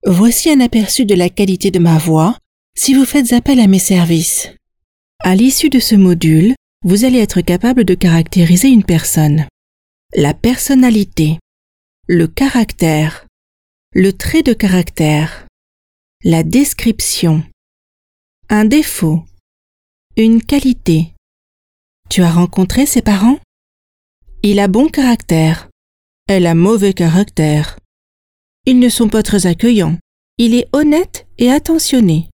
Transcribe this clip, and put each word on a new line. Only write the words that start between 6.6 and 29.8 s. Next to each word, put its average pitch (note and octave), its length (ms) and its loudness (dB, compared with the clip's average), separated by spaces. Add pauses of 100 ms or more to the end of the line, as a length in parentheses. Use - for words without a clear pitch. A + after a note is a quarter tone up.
vous G3+ 200 0
allez B3+ 140 2
être G3 220 -2
capable A3 440 0
de F3+ 100 0
caractériser E3+ 760 0
une A#3 160 4
personne. D#3 640 0 (680)
La D3 180 0
personnalité, A3+ 1080 0 (680)
le E3 220 0
caractère, E3 1000 -2 (680)
le F#3+ 200 0
trait D#4 320 -4
de B3 80 2
caractère, E3 960 -2 (760)
la E3 220 0
description, F3 1000 -2 (1040)
un G#3+ 160 0
défaut, G3 600 -2 (920)
une A3+ 240 2
qualité. A3+ 720 -2 (960)
Tu F#3 120 0
as E3+ 80 2
rencontré F#3 560 -2
ses C4 160 -4
parents ? G#3+ 380 0 (1040)
Il G3+ 160 0
a G3+ 80 0
bon A#3 200 0
caractère. E3+ 800 -2 (600)
Elle F#3 180 0
a E3 80 0
mauvais G3 380 2
caractère. D#3+ 840 -2 (880)
Ils B3+ 120 2
ne B3 120 2
sont A3+ 180 -2
pas A3 140 0
très F#3+ 240 -2
accueillants. F3 500 0 (400)